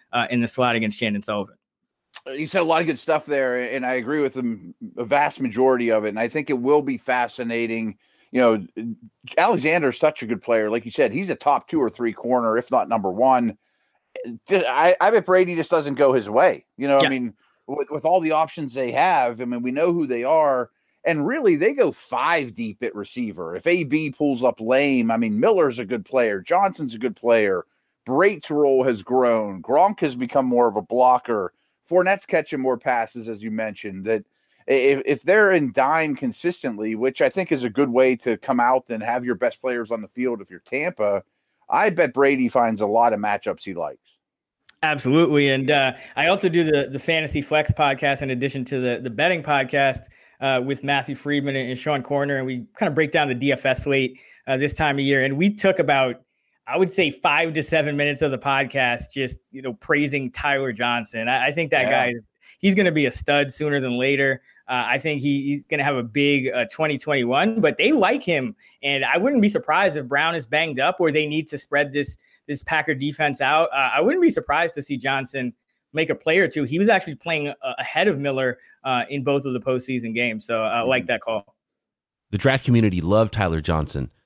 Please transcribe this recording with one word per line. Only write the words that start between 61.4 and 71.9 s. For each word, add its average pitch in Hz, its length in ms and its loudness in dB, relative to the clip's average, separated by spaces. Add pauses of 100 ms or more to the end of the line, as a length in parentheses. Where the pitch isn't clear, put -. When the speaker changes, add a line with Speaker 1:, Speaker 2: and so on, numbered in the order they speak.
Speaker 1:
I 147 60 0
think 156 200 -2
that 135 140 2
Speaker 2:
Yeah. - 40 0
Speaker 1:
guy 127 200 2
is, 117 120 -8 (380)
he's 190 160 4
gonna 185 160 4
be 151 140 2
a 120 40 0
stud 143 420 0
sooner 147 280 -2
than 123 180 -2
later. 135 440 2 (260)
Uh, 123 180 -2
I 127 120 0
think 147 240 -4
he, 139 200 0
he's 143 220 -4
gonna 147 180 -2
have 143 140 0
a 120 80 -2
big, 139 500 2
uh, 120 160 -2
twenty 151 280 -2
twenty-one, 147 640 0
but 247 160 2
they 190 140 2
like 247 320 2
him. 131 320 -2 (260)
And 139 240 -2
I 135 140 2
wouldn't 247 240 2
be 208 60 6
surprised 175 480 0
if 135 100 -6
Brown 151 300 0
is 135 100 -8
banged 147 320 -2
up 170 220 0
or 165 100 4
they 151 160 0
need 151 220 -4
to 143 100 -10
spread 143 340 -2